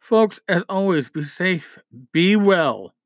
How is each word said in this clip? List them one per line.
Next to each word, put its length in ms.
Folks, 480
as 200
always, 400
be 140
safe, 560
be 240
well 580